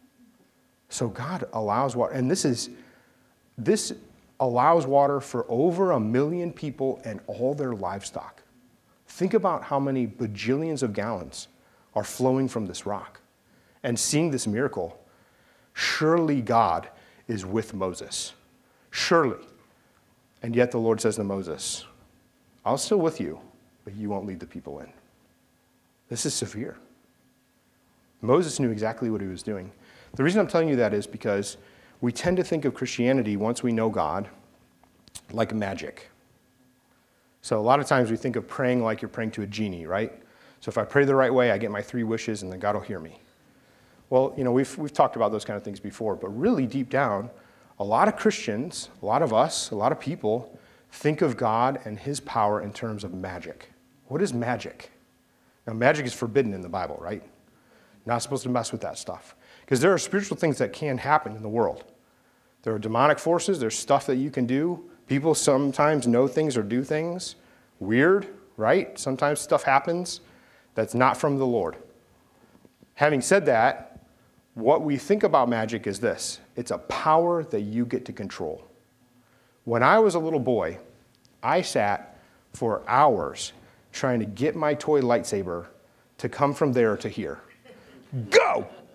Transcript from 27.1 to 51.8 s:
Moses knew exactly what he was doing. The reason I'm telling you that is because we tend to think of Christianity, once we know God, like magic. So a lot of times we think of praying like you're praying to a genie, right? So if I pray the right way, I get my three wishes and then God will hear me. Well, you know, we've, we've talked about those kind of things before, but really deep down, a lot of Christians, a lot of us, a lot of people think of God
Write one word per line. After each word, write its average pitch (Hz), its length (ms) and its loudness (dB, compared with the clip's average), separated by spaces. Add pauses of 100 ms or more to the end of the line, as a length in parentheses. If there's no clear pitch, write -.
Moses 147 400 2
knew 127 100 2
exactly 110 380 -4
what 107 140 -4
he 98 40 -6
was 92 160 -10
doing. 95 300 -8 (420)
The 135 100 0
reason 185 160 2
I'm 180 80 0
telling 165 200 2
you 139 80 2
that 107 160 2
is 104 140 -2
because 104 500 -4 (440)
we 120 120 -2
tend 180 240 0
to 180 80 0
think 156 200 -2
of 131 100 0
Christianity, 120 640 0
once 110 260 -2
we 120 100 0
know 113 160 0
God, 92 400 -2 (1040)
like 110 220 -2
magic. 98 560 -8 (1300)
So 113 160 0
a 107 40 0
lot 127 180 6
of 131 60 -4
times 127 240 4
we 113 60 2
think 123 200 -4
of 113 100 -4
praying 123 360 0
like 110 180 -2
you're 110 80 -8
praying 110 240 -6
to 110 100 -6
a 101 40 -4
genie, 98 400 -6
right? 98 260 -2 (480)
So - 80 -8
if 110 100 -2
I 107 60 0
pray 143 200 4
the 139 100 4
right 131 180 4
way, 123 180 4
I 101 80 2
get 107 120 -4
my 104 120 -4
three 120 200 -6
wishes 110 400 -4
and 92 100 -10
then 92 60 -12
God 104 160 0
will 98 80 -4
hear 95 160 -8
me. 80 220 -16 (920)
Well, 131 260 4
you 135 80 -2
know, 123 80 2
we've, 131 260 2
we've 151 140 -8
talked - 240 4
about 107 160 2
those 104 120 -4
kind 104 120 -6
of 101 60 -8
things 101 180 -10
before, 104 360 -6
but 92 120 -10
really 139 380 0
deep 127 240 -4
down, 120 400 0 (480)
a 101 60 -4
lot 123 240 4
of 214 80 0
Christians, 135 720 -2 (140)
a - 40 -8
lot 123 160 2
of 127 100 0
us, 127 380 2
a 113 40 -6
lot 110 180 2
of 151 80 -4
people 123 580 -4 (320)
think 151 320 -2
of 131 140 2
God 120 480 0